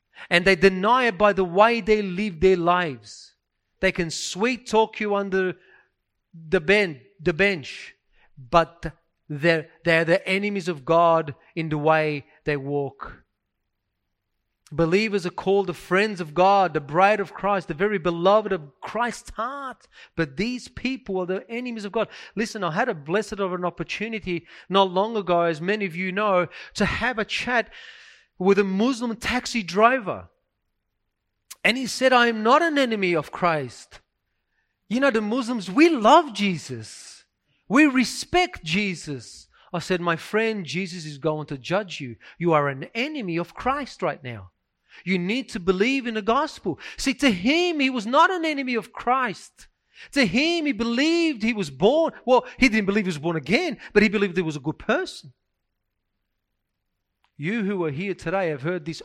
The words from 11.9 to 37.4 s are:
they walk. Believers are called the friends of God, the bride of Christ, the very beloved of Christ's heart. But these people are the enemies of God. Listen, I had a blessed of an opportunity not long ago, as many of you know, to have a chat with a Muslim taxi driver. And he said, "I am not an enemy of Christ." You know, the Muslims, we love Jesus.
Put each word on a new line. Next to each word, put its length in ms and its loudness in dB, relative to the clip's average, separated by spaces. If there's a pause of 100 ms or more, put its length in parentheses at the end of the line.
they 120 0
walk. 640 -6 (1500)
Believers 540 0
are 60 -4
called 360 0
the 60 -6
friends 460 -2
of 140 -8
God, 400 4
the 80 -2
bride 380 2
of 140 -6
Christ, 340 -2
the 80 -6
very 240 -2
beloved 520 2
of 120 -4 (180)
Christ's 500 -6
heart. 560 -10 (280)
But 220 -4
these 300 -4
people 520 -6
are 80 -4
the 220 -6
enemies 360 -8
of 60 -10
God. 160 -2 (280)
Listen, 280 -4
I 80 -2
had 180 -2
a 60 -2
blessed 380 -4
of 200 -4
an 100 -6
opportunity 840 -6 (200)
not 220 4
long 260 -2
ago, 260 2
as 200 0
many 240 -2
of 100 -8
you 160 -6
know, 360 0 (260)
to 120 0
have 340 -4
a 60 -2
chat 440 -2 (720)
with 180 4
a 60 4
Muslim 520 0
taxi 460 -4
driver. 680 0 (1300)
And 140 2
he 100 -4
said, 240 2
"I 160 6
am 160 -2
not 180 6
an 160 0
enemy 380 0
of 160 -4
Christ." 680 -4 (880)
You 100 -2
know, 120 4
the 100 0
Muslims, 500 -4
we 180 6
love 440 6
Jesus. 880 -6 (460)